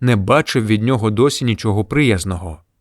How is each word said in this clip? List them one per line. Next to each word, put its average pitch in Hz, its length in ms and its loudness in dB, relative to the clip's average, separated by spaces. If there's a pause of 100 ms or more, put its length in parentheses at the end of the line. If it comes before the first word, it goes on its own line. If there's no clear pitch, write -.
не 123 120 2
бачив 120 500 0
від 107 180 2
нього 113 260 0
досі 127 360 0
нічого 107 400 0
приязного. 92 760 -2 (200)